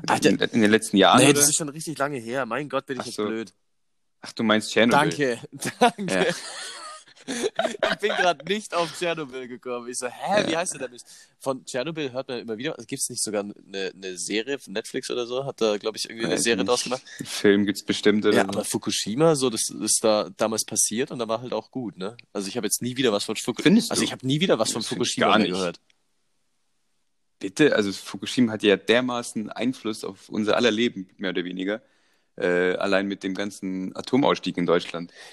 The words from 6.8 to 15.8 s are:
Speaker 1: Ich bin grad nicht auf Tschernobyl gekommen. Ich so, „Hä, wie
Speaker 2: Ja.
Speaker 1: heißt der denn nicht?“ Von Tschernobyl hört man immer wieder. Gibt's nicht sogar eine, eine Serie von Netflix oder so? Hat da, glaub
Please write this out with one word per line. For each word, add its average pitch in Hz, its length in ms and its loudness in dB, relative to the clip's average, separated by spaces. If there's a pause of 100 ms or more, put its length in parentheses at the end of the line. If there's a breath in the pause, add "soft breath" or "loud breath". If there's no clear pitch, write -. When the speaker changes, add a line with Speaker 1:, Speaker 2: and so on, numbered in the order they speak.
Speaker 1:
Ich - 80 -4
bin 214 160 0
grad 175 320 0
nicht 208 260 -4
auf 165 220 0
Tschernobyl 147 500 -4
gekommen. 120 420 -8
Ich 123 100 -10
so, 123 100 -4
„Hä, 180 380 0
wie 165 60 -2
Speaker 2:
Ja. 160 60 0
Speaker 1:
heißt 180 160 -4
der 147 60 -12
denn 127 100 -8
nicht?“ 120 160 -20 (320 loud breath)
Von 135 260 -4
Tschernobyl 143 480 -6
hört 131 160 -8
man 123 120 -6
immer 113 180 -8
wieder. 143 160 -6 (120)
Gibt's - 240 -6
nicht 120 120 -8
sogar 104 220 -2
eine, 98 500 -8
eine 92 240 -10
Serie 110 400 -4
von - 140 -18
Netflix 117 380 -8
oder 120 160 -4
so? 127 180 -4
Hat - 160 -8
da, 107 180 2
glaub 110 160 -6